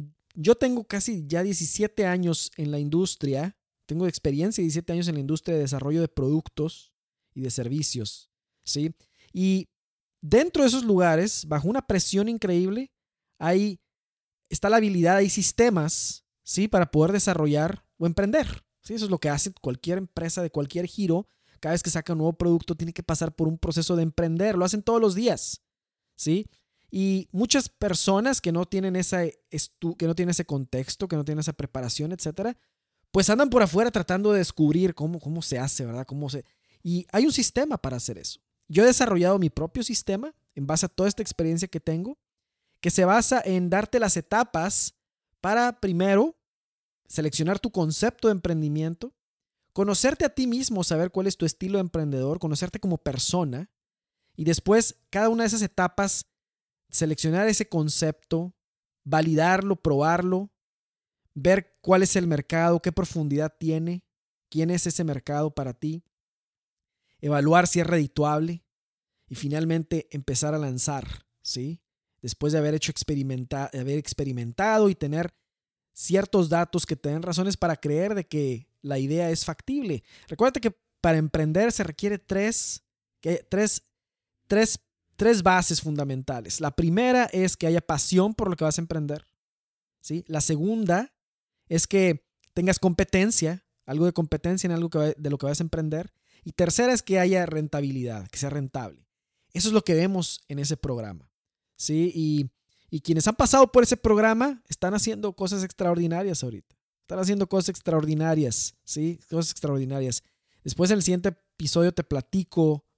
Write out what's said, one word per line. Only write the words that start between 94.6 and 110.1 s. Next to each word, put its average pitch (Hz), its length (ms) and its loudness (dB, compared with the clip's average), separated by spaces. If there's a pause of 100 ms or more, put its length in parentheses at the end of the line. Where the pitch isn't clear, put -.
en 175 60 -2
algo 170 160 -4
que 160 80 -4
va-, 151 200 0
de 147 120 -6
lo 143 80 -4
que 139 80 -6
vas 147 140 -2
a 170 40 -2
emprender. 156 500 -6 (300)
Y 165 80 -14
tercera 185 420 2
es 233 80 0
que 190 180 0
haya 180 260 2
rentabilidad, 139 800 -6
que - 100 -12
sea 139 120 -4
rentable. 131 580 -10 (460)
Eso 214 160 0
es 220 40 0
lo 214 100 4
que 180 100 0
vemos 180 560 0
en 143 100 -8
ese 143 160 -4
programa, 107 560 -8 (460)
¿sí? 160 360 0
Y, 151 360 0 (400)
y 151 120 -6
quienes 160 260 2
han 220 80 0
pasado 269 360 6
por 247 120 8
ese 240 140 2
programa 220 720 2
están - 260 -4
haciendo 208 400 -2
cosas 190 300 -4
extraordinarias 175 800 -2
ahorita. 117 320 -12 (260)
Están 180 180 -10
haciendo 190 280 0
cosas 190 220 2
extraordinarias, 156 1160 0
¿sí? 160 360 -6 (100)
Cosas 160 220 -2
extraordinarias. 135 720 -4 (400)